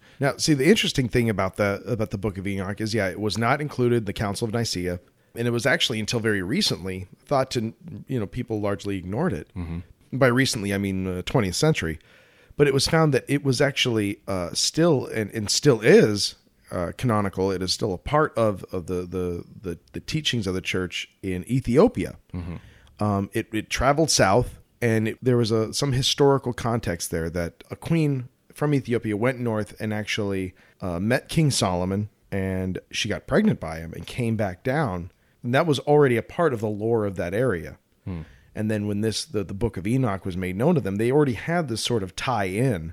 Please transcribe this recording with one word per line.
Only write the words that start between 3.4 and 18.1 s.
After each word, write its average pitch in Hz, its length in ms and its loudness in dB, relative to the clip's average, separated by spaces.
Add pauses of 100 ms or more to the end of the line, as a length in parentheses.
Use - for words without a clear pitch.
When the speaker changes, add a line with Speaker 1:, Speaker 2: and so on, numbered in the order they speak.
Speaker 1:
included 123 360 2
in 113 60 -2
the 95 80 -6
Council 104 340 -4
of 104 60 -4
Nicaea. 90 480 -2 (360)
And 117 100 -2
it 120 60 0
was 117 120 0
actually 127 360 0
until 110 180 -2
very 104 240 0
recently 92 640 -2 (180)
thought 131 280 0
to, 113 200 -2 (360)
you 131 100 -2
know, 101 80 -2
people 110 340 -6
largely 101 360 -2
ignored 107 360 -2
it. 76 240 -8
Speaker 2:
Mm-hmm. 82 220 -6 (400)
Speaker 1:
By 131 80 6
recently, 117 480 2
I 98 40 0
mean, 95 280 0
uh, 90 180 -4
twentieth 101 300 0
century. 87 460 2 (560)
But 147 100 6
it 135 80 2
was 135 140 2
found 160 260 4
that 117 140 2
it 143 160 0
was 131 160 2
actually, 113 640 0
uh, 90 280 -4
still, 156 520 2
and, 107 240 -4
and 107 180 -4
still 117 340 4
is, 123 520 4 (380)
uh, 87 260 -4
canonical. 98 540 0
It 90 100 -4
is 90 100 -2
still 107 200 -2
a 87 60 -4
part - 380 0